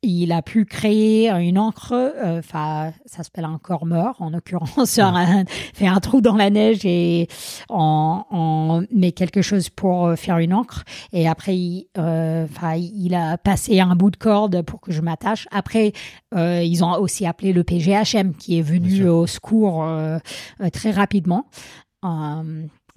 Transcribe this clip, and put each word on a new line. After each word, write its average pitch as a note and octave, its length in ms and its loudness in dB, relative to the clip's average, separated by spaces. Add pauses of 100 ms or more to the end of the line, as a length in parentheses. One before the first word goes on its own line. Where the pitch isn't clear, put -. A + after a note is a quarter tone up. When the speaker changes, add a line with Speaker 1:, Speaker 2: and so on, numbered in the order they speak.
Speaker 1:
il F3 280 0
a E3 80 0
pu A3 240 0
créer A3 640 2
une F3 280 2
encre, - 360 -2
euh, B3 480 -2
'fin, D#3 500 -6 (140)
ça - 180 -16
s'appelle E3 220 -10
un D#3 120 -6
corps E3+ 280 -4
mort, E3+ 340 0
en D#3+ 120 -6
l'occurrence, E3+ 680 -2
<laughs> - 0 -
Speaker 2:
Ouais. A#3 60 4
Speaker 1:
un, F3+ 420 4 (280)
fait G3 140 0
un F#3 140 2
trou - 180 2
dans G#3+ 160 2
la G#3 140 4
neige G#3+ 340 2
et E3+ 460 0 (400)
on, D#3+ 600 0
on E3 640 0
met F3+ 220 2
quelque F#3 280 -2
chose G3 280 0
pour, F3+ 380 0
euh, E3+ 100 2
faire E3+ 220 -2
une E3+ 140 2
encre. A#3 300 -4 (300)
Et E3+ 160 2
après, F#3 280 -2
il, F3+ 300 -6 (100)
euh, E3 500 -2
'fin, D#3+ 280 -6
il F3+ 400 -4
a E3+ 220 -2
passé G3 420 2
un F3+ 160 4
bout F#3+ 160 4
de - 60 -8
corde G#3 460 2
pour - 180 -12
que F#3+ 100 -10
je D#3 80 -2
m'attache. E3+ 520 -4
Après, G#3+ 420 0 (420)
euh, F3 260 0
ils E3+ 220 2
ont E3+ 160 2
aussi G3 260 -2
appelé F#3 280 -2
le F3 100 4
P F3 160 0
G E3+ 140 2
H G#3+ 240 2
M F#3+ 180 2
qui E3+ 240 -2
est - 20 2
venu D#3+ 180 2 (100)
Speaker 2:
Bien F#3+ 160 4
sûr. E3+ 100 6
Speaker 1:
au E3+ 120 4
secours, F#3+ 580 0
euh, D#3+ 320 -2 (420)
euh, F3+ 100 0
très - 220 -4
rapidement. F#3+ 540 0 (580)
Euh, D#3+ 600 -6 (320)